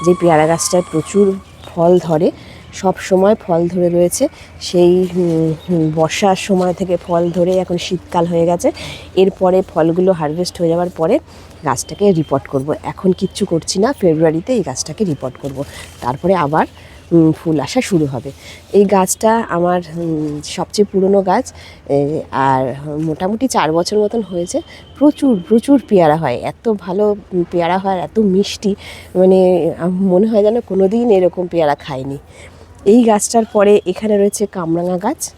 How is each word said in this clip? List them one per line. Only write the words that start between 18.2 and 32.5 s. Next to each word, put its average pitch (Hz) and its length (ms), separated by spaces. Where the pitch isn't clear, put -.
এই 202 120
গাছটা 190 460
আমার, 175 300
উম, 151 460
সবচেয়ে 202 360
পুরনো 196 300
গাছ, 190 240
এ, 139 80
আর 135 320
মোটামুটি 185 480
চার 165 260
বছর 175 240
মতন 214 240
হয়েছে। 180 360
প্রচুর, 285 360
প্রচুর 247 300
পেয়ারা 165 280
হয়, 131 200
এত - 180
ভালো, 196 360
উম, 175 180
পেয়ারা 175 260
হয়, 190 300
এত - 120
মিষ্টি, 196 520
মানে, 190 240
আম, 170 120
মনে 196 160
হয় 220 160
যেন 214 180
কোনো 190 260
দিন 233 240
এরকম 185 360
পেয়ারা 156 280
খাইনি। 139 420